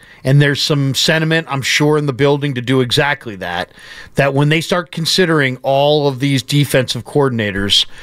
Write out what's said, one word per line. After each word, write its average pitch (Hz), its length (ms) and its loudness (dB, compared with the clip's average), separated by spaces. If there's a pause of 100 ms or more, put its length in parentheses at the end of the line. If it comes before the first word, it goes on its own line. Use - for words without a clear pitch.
(240)
and 143 180 4
there's 143 180 2
some 139 340 -2
sentiment, 160 540 0
I'm 135 140 -6
sure, 151 340 2
in 147 100 -2
the 143 60 -2
building 143 420 0
to 123 60 -6
do 127 200 0
exactly 127 560 -2
that, 90 340 -6 (460)
that 139 180 2
when 147 140 4
they 160 120 2
start 180 300 -4
considering 160 720 0
all 143 460 2
of 131 100 -2
these 139 240 0
defensive 135 640 0
coordinators, 107 840 0 (160)